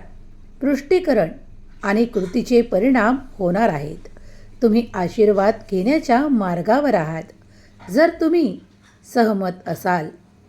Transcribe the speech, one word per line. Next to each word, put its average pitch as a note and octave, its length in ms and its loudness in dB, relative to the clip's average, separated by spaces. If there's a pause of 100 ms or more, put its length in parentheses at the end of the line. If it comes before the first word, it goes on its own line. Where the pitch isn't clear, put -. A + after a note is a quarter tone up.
(600)
पुष्टीकरण C#4 680 0 (540)
आणि G#3 220 2
कृतीचे G#3+ 560 0
परिणाम A3+ 560 2 (200)
होणार G3 320 0
आहेत. D3+ 280 -6 (640)
तुम्ही A#3 320 2
आशीर्वाद G3+ 600 2 (180)
घेण्याच्या B3+ 560 0
मार्गावर A3 640 0
आहात. D#3+ 300 -2 (680)
जर D4+ 180 4 (120)
तुम्ही D#4+ 380 0 (540)
सहमत G3 540 0
असाल, E3+ 400 -2 (420)